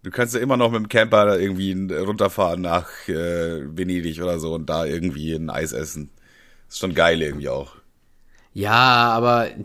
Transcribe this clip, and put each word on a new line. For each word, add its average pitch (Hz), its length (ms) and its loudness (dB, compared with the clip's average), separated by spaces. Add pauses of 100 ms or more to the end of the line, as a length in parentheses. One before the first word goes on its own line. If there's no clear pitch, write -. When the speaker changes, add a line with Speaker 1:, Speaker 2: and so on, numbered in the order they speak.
Speaker 1:
Du 95 80 -10
kannst 120 240 -2
ja 113 60 0
immer 131 160 0
noch 117 140 4
mit 113 100 -2
dem 104 80 -8
Camper 107 360 6
da 101 120 4
irgendwie 95 340 -2
n-, 95 200 -4
runterfahren 92 680 0
nach, 85 260 -2 (200)
äh, 85 580 -4 (120)
Venedig 87 440 -4
oder 87 180 -2
so 80 140 -4
und 80 160 -6
da 82 160 0
irgendwie 80 480 -4
ein 80 160 -6
Eis 76 220 -6
essen. 73 380 -8 (600)
Ist - 100 -14
schon 92 140 -4
geil 82 280 6
irgendwie 71 280 -6
auch. 67 260 -8 (760)
Speaker 2:
Ja, 117 580 4
aber, 117 360 2 (180)